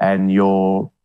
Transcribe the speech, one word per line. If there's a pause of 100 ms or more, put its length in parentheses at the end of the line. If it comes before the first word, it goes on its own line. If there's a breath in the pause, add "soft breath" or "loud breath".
And
you're (140)